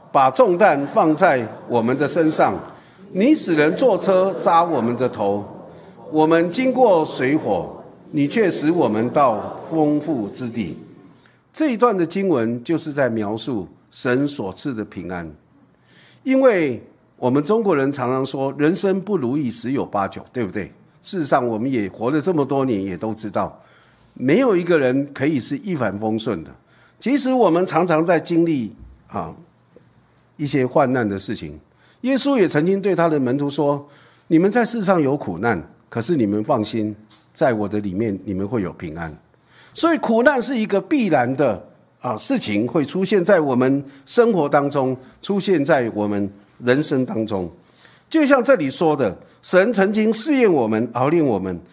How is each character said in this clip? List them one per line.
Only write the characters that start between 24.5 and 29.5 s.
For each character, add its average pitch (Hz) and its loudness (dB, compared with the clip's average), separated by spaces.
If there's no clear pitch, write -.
一 175 -2
个 170 2
人 135 0
可 135 -4
以 156 0
是 135 -6
一 185 -6
帆 104 -4
风 110 -2
顺 110 -6
的。 71 -18
其 262 0
实 247 0
我 226 4
们 180 2
常 180 0
常 165 2
在 170 4
经 165 0
历， 127 -2
啊， 82 -8